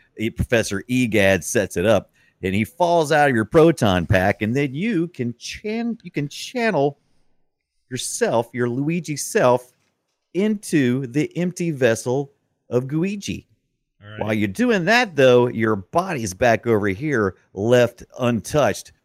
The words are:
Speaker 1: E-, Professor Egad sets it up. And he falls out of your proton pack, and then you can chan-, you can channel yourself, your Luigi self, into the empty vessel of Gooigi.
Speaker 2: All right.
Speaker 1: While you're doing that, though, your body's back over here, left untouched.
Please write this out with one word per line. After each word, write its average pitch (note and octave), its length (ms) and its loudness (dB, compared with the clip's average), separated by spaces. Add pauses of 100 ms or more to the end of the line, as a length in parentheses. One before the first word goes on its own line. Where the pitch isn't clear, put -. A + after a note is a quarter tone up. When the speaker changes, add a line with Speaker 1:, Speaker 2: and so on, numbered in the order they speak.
(200)
Speaker 1:
E-, A2 120 -2
Professor - 560 -2
Egad G#2 560 2
sets - 340 -2
it F2 80 0
up. G#2 260 2 (320)
And F#2 100 -2
he G#2 120 0
falls E3+ 460 0
out D3 180 4
of B2+ 60 0
your A2 100 2
proton C3 600 4
pack, F#2+ 380 0
and A2 120 -2
then C#3 200 -2
you F3 320 -2
can A#2+ 320 -6
chan-, A3+ 640 -8
you F3+ 80 -18
can D3 160 -6
channel F3 720 -2 (920)
yourself, B2+ 640 -2
your A#2+ 160 -2
Luigi D3+ 480 -4
self, B2+ 560 2 (600)
into D3+ 760 0
the C3 300 -4
empty E3+ 340 -4
vessel C3 600 0 (380)
of B2 160 0
Gooigi. E3 600 -6 (580)
Speaker 2:
All G#2 80 -20
right. G#2+ 80 -14
Speaker 1:
While A2 140 -2
you're G#2+ 160 0
doing G#3 360 0
that, A3 300 0
though, B2 320 6
your A2+ 280 0
body's B2+ 600 -4
back A#2 320 2
over G#2+ 220 2
here, A2 460 -2 (180)
left A#2 500 2 (160)
untouched. A#2+ 720 -2 (140)